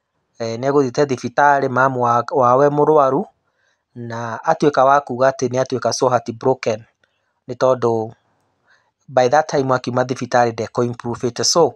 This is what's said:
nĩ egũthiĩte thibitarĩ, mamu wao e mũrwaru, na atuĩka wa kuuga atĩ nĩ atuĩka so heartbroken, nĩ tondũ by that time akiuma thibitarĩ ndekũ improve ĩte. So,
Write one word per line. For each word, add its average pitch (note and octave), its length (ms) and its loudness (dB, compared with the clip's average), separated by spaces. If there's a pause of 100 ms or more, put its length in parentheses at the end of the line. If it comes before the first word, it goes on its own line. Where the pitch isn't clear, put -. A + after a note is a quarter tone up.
(400)
nĩ A#2 300 -8
egũthiĩte C#3 360 2
thibitarĩ, C#3 640 0
mamu B2+ 320 0 (300)
wao C3 320 4
e D3 60 4
mũrwaru, D3 560 2 (680)
na A#2 480 -10
atuĩka D3 420 2
wa C#3 160 4
kuuga C3 280 0
atĩ C3 200 -2
nĩ B2 140 -2
atuĩka A#2 300 -4
so C3 160 0
heartbroken, A#2 720 -2 (640)
nĩ B2+ 80 -12
tondũ A#2 560 0 (1000)
by B2+ 200 2
that D3+ 200 2
time C3+ 260 0
akiuma B2 280 -2
thibitarĩ B2 500 0
ndekũ A2+ 320 -4
improve A#2+ 420 -6
ĩte. A#2 160 -6
So, D3 320 2